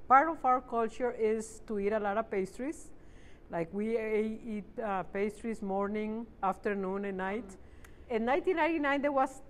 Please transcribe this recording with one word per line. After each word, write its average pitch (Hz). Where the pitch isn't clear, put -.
part 277
of 320
our 254
culture 233
is 220
to 208
eat 202
a 220
lot 202
of 220
pastries. 233
Like, 170
we 220
a-, 220
eat, 208
uh, 202
pastries 208
morning, 214
afternoon, 196
and 196
night. 190
In 226
nineteen 330
ninety-nine, 294
there 285
was 269